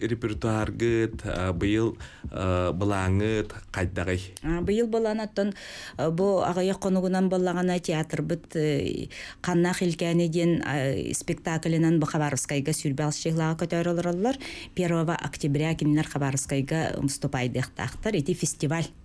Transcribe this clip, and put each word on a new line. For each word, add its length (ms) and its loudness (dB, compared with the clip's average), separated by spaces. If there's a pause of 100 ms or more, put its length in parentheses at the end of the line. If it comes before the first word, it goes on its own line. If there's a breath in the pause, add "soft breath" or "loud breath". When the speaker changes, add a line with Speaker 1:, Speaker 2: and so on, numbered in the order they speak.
Speaker 1:
репертуаргыт, 1200 0
а, 320 -2
быйыл, 400 2 (340 loud breath)
э, 460 2
былааҥыт 760 2 (180)
хайдағай. 480 -2 (240)
Speaker 2:
А, 160 0
быйыл 260 2
былаан 340 0
оттон, 340 -2 (420 loud breath)
э, 140 0
бу 340 4
аҕыйах 320 2
хонугунан 540 2
быллаҕына 500 2
театрбыт, 760 -2
э, 520 0 (320 loud breath)
ханнаах 400 2
илкээни 480 2
диэн, 400 2
э, 460 0
спектаклынан 840 2
бу 60 4
Хабаровскайга 680 0
сүрбэ 360 0
алсчыылаага 560 0
көтөөр 320 0
олороллор. 400 0 (380 loud breath)
Первого 400 2
октября 600 0
кинилэр 300 2
Хабаровскайга 960 -2
выступайдыахтаахтар. 1120 -2
Ити 200 0
фестиваль 580 -2 (120)